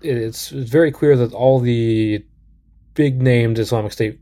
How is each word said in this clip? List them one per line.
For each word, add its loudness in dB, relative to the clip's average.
it's -6
very 0
clear 2
that 0
all 2
the 0
big-named 2
Islamic -4
State -6